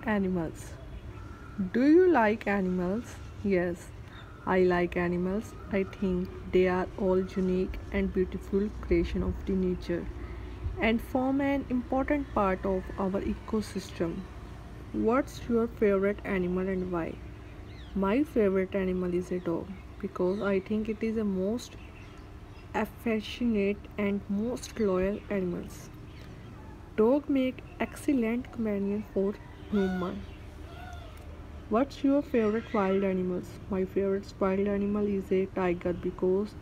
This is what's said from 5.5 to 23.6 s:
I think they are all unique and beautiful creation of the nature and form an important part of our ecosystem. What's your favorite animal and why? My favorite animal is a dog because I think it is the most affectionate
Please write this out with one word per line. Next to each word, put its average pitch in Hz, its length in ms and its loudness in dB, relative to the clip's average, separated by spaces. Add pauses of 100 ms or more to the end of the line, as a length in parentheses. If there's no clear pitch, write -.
I 196 120 2
think 185 440 0 (240)
they 185 160 8
are 185 200 2 (100)
all 185 260 4
unique 185 560 0 (140)
and 196 200 0
beautiful 196 560 0 (120)
creation 180 420 2
of 185 220 -2
the 196 80 0
nature 180 520 0 (760)
and 226 200 4
form 269 380 0
an 277 300 2
important 269 680 0
part 190 300 2
of 190 180 2 (160)
our 196 220 0
ecosystem. 196 960 -4 (720)
What's 220 560 2
your 233 200 4 (120)
favorite 202 460 4
animal 185 420 0
and 185 240 -2
why? 170 220 -2 (840)
My 196 280 4
favorite 196 520 2
animal 185 380 0
is 180 180 0
a 180 80 0
dog 180 280 -2 (340)
because 190 400 0
I 196 180 2
think 214 300 -2
it 214 120 -2
is 226 140 0
the 226 80 0
most 202 540 -2 (1000)
affectionate 214 1000 0 (200)